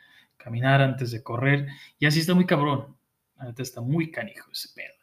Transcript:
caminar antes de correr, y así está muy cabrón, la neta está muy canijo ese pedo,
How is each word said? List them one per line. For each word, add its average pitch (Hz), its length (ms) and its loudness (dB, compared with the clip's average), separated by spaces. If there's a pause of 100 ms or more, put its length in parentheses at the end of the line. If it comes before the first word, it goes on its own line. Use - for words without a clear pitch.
(380)
caminar 127 440 2
antes 127 300 0
de 113 120 -10
correr, 139 440 0 (320)
y 147 60 0
así 151 140 4
está 165 140 2
muy 180 120 6
cabrón, 147 520 0 (380)
la 131 100 -18
neta 120 180 -10
está 117 180 -12
muy 160 300 0
canijo - 400 -12
ese - 240 -12
pedo, - 280 -16